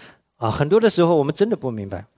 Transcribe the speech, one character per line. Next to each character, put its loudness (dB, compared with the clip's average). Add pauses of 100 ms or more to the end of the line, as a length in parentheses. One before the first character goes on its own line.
(380)
啊， -4
很 -2
多 4
的 4
时 2
候 4
我 2
们 -2
真 0
的 -2
不 -8
明 -8
白， -10 (140)